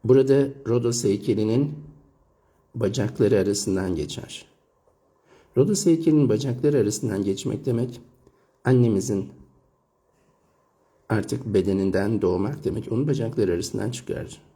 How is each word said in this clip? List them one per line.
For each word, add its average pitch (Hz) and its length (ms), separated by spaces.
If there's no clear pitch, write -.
Burada 135 440
Rodos 120 360
heykelinin 110 680
bacakları 107 640
arasından 95 560
geçer. - 500
Rodos 185 280
heykelinin 156 440
bacakları 131 480
arasından 104 460
geçmek 98 420
demek, 123 360
annemizin 113 640
artık 113 360
bedeninden 98 760
doğmak 95 420
demek, - 280
onun 127 160
bacakları 113 460
arasından 104 380
çıkar. - 500